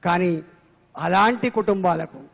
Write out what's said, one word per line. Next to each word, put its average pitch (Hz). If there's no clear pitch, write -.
కానీ 175
అలాంటి 214
కుటుంబాలకు 185